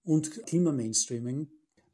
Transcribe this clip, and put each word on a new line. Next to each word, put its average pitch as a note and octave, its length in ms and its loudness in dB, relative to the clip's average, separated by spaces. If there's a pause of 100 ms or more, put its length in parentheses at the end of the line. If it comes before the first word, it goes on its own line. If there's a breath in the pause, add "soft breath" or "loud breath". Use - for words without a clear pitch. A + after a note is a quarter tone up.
und D#3 420 2
Klimamainstreaming, C3 1040 0 (440)